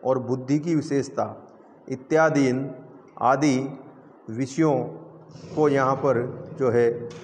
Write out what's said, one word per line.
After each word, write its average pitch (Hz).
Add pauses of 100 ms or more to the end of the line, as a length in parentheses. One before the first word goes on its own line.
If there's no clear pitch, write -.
और 131
बुद्धि 127
की 165
विशेषता 139 (600)
इत्यादीन 139 (520)
आदि 139 (720)
विषयों 135 (800)
को 156
यहाँ 139
पर 131 (380)
जो 131
है 120 (340)